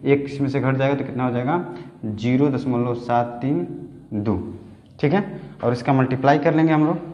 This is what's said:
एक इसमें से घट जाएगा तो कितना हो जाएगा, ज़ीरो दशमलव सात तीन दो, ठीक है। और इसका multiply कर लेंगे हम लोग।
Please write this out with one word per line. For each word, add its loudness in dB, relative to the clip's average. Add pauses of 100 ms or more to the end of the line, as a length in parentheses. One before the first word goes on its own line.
एक 4
इसमें -2
से 0
घट 2
जाएगा 2
तो -4
कितना -4
हो 0
जाएगा, 0 (400)
ज़ीरो 2
दशमलव 0
सात 0 (140)
तीन -2 (480)
दो, 0 (640)
ठीक 2
है। -2 (220)
और 2
इसका 0
multiply 4
कर 2
लेंगे 4
हम 4
लोग। 0 (160)